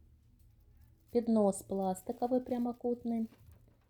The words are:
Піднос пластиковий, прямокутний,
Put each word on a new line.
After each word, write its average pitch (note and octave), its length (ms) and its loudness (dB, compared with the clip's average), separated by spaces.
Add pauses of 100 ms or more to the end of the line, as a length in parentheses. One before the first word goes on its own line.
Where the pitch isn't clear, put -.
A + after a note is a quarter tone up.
(1120)
Піднос A3 520 2
пластиковий, G#3+ 800 -2
прямокутний, A#3+ 880 -2 (600)